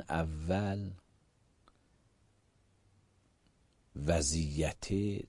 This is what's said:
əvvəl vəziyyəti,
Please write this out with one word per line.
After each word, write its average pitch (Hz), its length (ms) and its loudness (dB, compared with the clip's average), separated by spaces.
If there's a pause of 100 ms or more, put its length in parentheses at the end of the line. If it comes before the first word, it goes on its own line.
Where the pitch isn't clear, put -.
(200)
əvvəl 92 640 0 (3000)
vəziyyəti, 78 1080 0 (280)